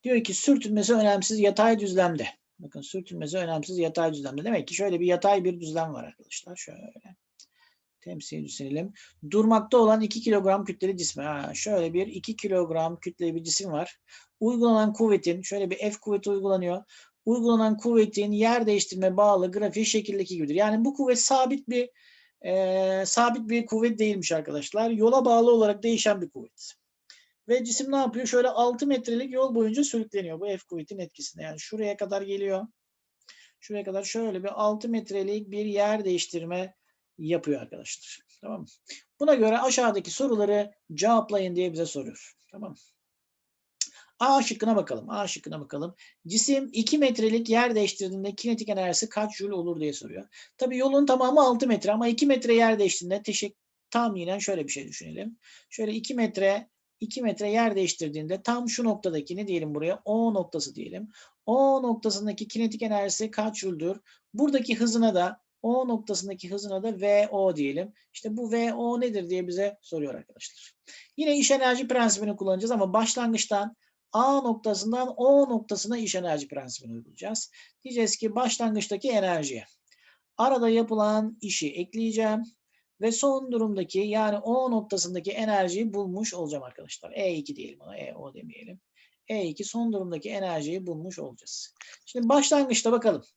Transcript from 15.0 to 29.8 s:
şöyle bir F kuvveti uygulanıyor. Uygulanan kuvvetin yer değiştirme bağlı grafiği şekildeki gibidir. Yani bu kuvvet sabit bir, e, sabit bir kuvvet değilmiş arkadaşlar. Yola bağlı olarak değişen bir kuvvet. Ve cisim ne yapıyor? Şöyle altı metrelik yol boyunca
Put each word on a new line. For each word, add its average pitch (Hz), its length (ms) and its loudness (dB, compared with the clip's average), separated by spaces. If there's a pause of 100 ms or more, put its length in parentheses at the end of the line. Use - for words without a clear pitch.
şöyle 196 280 -4
bir 190 80 -4
F 208 140 -2
kuvveti 202 380 -4
uygulanıyor. 190 540 0 (420)
Uygulanan 226 520 2
kuvvetin 214 540 2
yer 226 340 2
değiştirme 185 520 0
bağlı 196 340 4
grafiği 208 340 -2
şekildeki 196 500 -2
gibidir. 156 200 -2
Yani 214 300 4
bu 277 80 0
kuvvet 247 260 2
sabit 262 500 2
bir, 247 200 0 (560)
e, 190 600 0
sabit 233 440 2
bir 233 160 0
kuvvet 220 340 0
değilmiş 202 320 0
arkadaşlar. 156 580 -2
Yola 233 360 6
bağlı 233 260 6
olarak 208 320 4
değişen 214 380 2
bir 156 80 -6
kuvvet. - 440 -18 (760)
Ve 247 160 4
cisim 269 280 -2
ne 277 60 2
yapıyor? 247 300 0
Şöyle 247 220 4
altı 240 380 2
metrelik 254 460 0
yol 254 220 2
boyunca 226 280 2